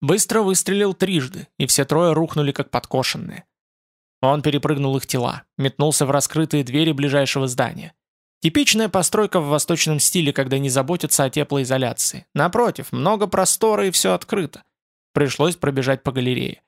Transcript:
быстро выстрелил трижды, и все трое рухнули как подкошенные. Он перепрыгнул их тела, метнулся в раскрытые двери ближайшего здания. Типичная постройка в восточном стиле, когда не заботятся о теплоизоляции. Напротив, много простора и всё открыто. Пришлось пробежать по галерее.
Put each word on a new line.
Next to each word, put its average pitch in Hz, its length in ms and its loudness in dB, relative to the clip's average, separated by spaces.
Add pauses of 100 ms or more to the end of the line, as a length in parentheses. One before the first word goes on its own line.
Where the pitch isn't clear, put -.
быстро 214 420 2
выстрелил 190 520 2
трижды, 175 540 -2 (100)
и 139 80 -2
все - 180 2
трое 160 280 4
рухнули 151 400 0
как - 180 -6
подкошенные. - 720 -4 (760)
Он 139 220 2
перепрыгнул 139 540 0
их 131 100 -6
тела, - 380 -4 (140)
метнулся 143 480 0
в 135 40 0
раскрытые 147 540 0
двери 151 280 0
ближайшего 139 540 0
здания. 127 460 -4 (480)
Типичная 220 480 2
постройка 196 520 0
в 147 80 -2
восточном 151 520 0
стиле, 151 320 2
когда 135 260 -2
не 139 100 -2
заботятся 139 560 0
о 127 60 0
теплоизоляции. 131 1040 -2
Напротив, 180 580 0
много 190 340 0
простора 202 600 2
и 185 40 0
всё 185 240 0
открыто. 180 480 -6 (500)
Пришлось 147 440 2
пробежать 135 460 -2
по 135 100 -4
галерее. 127 560 -4